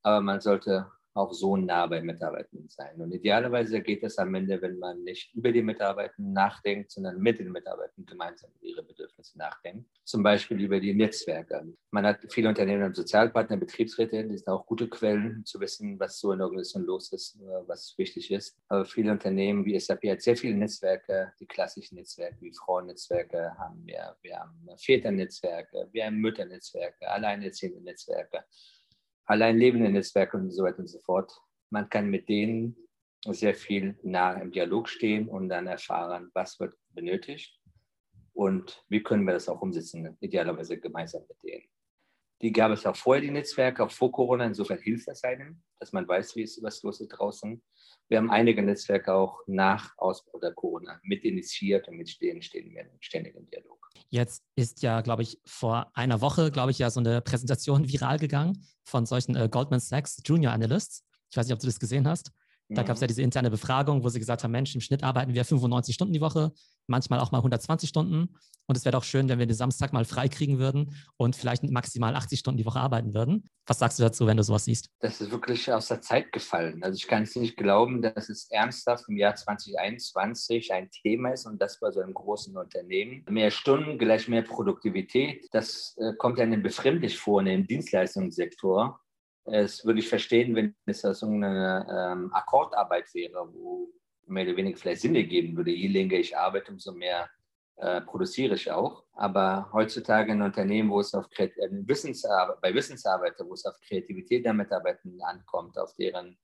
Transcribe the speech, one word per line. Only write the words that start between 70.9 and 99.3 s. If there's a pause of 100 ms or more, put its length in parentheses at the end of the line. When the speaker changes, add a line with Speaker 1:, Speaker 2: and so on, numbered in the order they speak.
Speaker 2:
und
vielleicht
maximal
achtzig
Stunden
die
Woche
arbeiten
würden.“ (180)
Was
sagst
du
dazu,
wenn
du
sowas
siehst? (100)
Speaker 1:
Das
ist
wirklich
aus
der
Zeit
gefallen.
Also
ich
kann
es
nicht
glauben,
dass
es
ernsthaft
im
Jahr
zwanzig
einundzwanzig
ein
Thema
ist
und
das
bei
so
einem
großen
Unternehmen.
Mehr
Stunden
gleich
mehr
Produktivität,
das,
äh,
kommt
einem
befremdlich
vor
in
dem
Dienstleistungssektor. (480)
Es
würde
ich
verstehen,
wenn (120)
es
aus
irgendeiner, (260)
ähm,
Akkordarbeit
wäre,
wo (340)
mehr
oder
weniger
vielleicht
Sinn
ergeben
würde.
Je
länger
ich
arbeite,
umso
mehr, (460)
äh,
produziere
ich
auch.
Aber